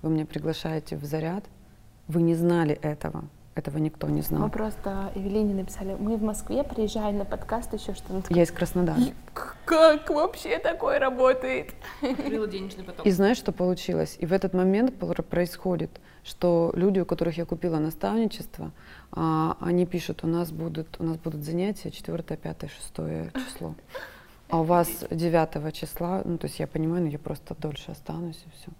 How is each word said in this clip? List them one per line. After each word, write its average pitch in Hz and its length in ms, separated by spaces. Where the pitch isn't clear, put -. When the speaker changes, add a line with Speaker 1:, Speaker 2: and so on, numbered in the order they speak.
Speaker 1:
вы 160 80
меня 156 160
приглашаете 160 720
в 143 80
заряд, 160 380
вы 170 160
не 170 100
знали 170 480
этого, - 440
этого 147 240
никто 156 320
не 151 140
знал. 151 180
Speaker 2:
Мы 151 80
просто 202 640
Эвелине 202 400
написали: 190 460
"Мы 220 180
в 214 60
Москве, 214 400
приезжай 214 500
на 202 100
подкаст", - 500
ещё 214 200
что-то. 185 400
Speaker 1:
Я 175 80
из 170 100
Краснодара. 175 480
Speaker 2:
И 247 140
к-, - 200
как 320 440
вообще 320 480
такое 285 400
работает? 254 720
Speaker 3:
Открыла 254 460
денежный 190 360
поток. - 220
Speaker 1:
И 208 60
знаешь, 196 260
что - 140
получилось? 180 680
И 180 60
в 165 80
этот 190 220
момент 196 420
пор-, 170 240
происходит, 170 720
что 170 520
люди, 185 240
у 175 60
которых 165 320
я 170 80
купила 165 320
наставничество, 160 960
а, 160 500
они 175 240
пишут: 170 380
"У 165 40
нас 165 240
будут, 160 480
у - 40
нас 165 140
будут 151 260
занятия 175 480
четвёртое, 165 480
пятое, 160 320
шестое 80 640
число. - 400
А 165 100
у 160 40
вас 170 240
девятого 160 640
числа", 175 540
ну, 170 120
то - 80
есть - 140
я 151 80
понимаю, 160 360
ну, 156 60
я 147 80
просто - 380
дольше 151 360
останусь, 160 540
и - 40
всё. 175 180